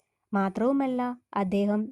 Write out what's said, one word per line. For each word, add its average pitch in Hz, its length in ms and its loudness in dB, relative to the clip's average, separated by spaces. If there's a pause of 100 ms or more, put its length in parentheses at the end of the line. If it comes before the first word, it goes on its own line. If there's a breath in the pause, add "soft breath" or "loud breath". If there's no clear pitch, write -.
(340)
മാത്രവുമല്ല, 247 840 0 (160)
അദ്ദേഹം 202 580 0